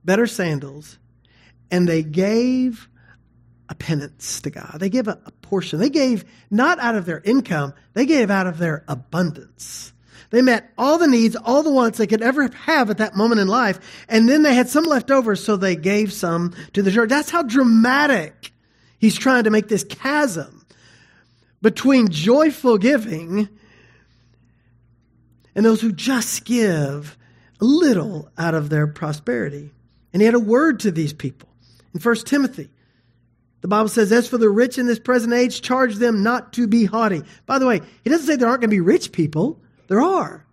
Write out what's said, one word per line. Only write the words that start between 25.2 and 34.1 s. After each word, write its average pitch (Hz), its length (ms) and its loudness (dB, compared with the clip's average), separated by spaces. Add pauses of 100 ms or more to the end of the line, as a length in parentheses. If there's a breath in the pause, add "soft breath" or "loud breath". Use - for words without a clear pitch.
and 214 120 2
those 220 140 4
who 220 120 -2
just 233 520 -4
give 151 760 -2 (440 soft breath)
a 214 40 0
little 226 720 0
out 165 180 -2
of 147 140 -4
their 151 180 0
prosperity. 151 840 -8 (400)
And 185 100 0
he 220 40 6
had 240 100 4
a 240 40 4
word 247 420 0
to 208 100 0
these 156 220 -4
people. - 340 -12 (460 soft breath)
In 175 80 -8
First 233 260 -2
Timothy, 277 420 -4 (920)
the 175 80 -8
Bible 214 200 2
says, 214 220 2